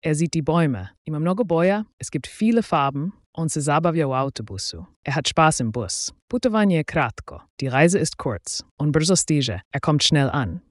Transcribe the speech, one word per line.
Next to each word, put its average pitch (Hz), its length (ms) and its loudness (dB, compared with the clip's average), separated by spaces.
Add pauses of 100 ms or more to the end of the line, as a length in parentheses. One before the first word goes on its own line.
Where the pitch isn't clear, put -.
Er 160 120 2
sieht 156 180 0
die 160 100 0
Bäume. 139 460 2 (160)
Ima 151 140 -6
mnogo 185 260 0
boja. 185 400 2 (140)
Es - 120 -12
gibt 135 160 -6
viele 226 360 0
Farben. 143 500 0 (220)
On 165 140 -2
se 156 120 -4
zabavlja 156 480 2
u 131 40 -2
autobusu. 123 720 -6 (200)
Er 143 80 -4
hat 147 160 -2
Spaß 156 320 4
im 113 120 -2
Bus. 110 400 -6 (160)
Putovanje 214 480 2
je 156 80 0
kratko. - 560 -4 (200)
Die 135 120 -2
Reise 165 260 4
ist - 180 -2
kurz. - 460 -8 (160)
On 147 140 0
brzo 160 240 2
stiže. 127 440 0 (120)
Er 139 80 -4
kommt 151 220 2
schnell 143 300 4
an. 139 280 -4 (100)